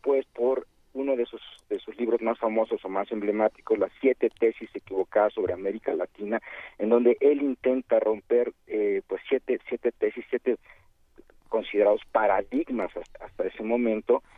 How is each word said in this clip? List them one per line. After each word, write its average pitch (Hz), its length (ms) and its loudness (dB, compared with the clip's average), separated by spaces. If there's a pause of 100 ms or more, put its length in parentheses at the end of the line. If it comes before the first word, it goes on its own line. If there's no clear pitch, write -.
pues 139 240 2
por - 400 -2 (280)
uno 135 220 -2
de 120 100 0
sus, - 140 -14 (280)
de 101 120 -4
sus - 180 -16
libros 113 240 0
más 113 160 -2
famosos 110 460 0
o 95 40 -8
más 98 220 -4
emblemáticos, 107 680 0
Las 95 120 -2 (100)
siete 127 380 2
tesis - 340 -2
equivocadas 101 640 0
sobre 92 180 -2
América 98 420 -4
Latina, 104 460 -6 (380)
en 104 120 -2
donde 120 300 6
él 143 220 4
intenta 127 560 0
romper, 110 540 0 (160)
eh, 104 400 -2
pues 95 200 -6
siete, 131 300 -2 (100)
siete - 240 -4
tesis, 110 380 -4
siete 120 260 -2 (920)
considerados 104 540 2 (100)
paradigmas 107 840 0
hasta, - 280 -14
hasta - 220 -6
ese - 180 -10
momento, 117 580 0 (160)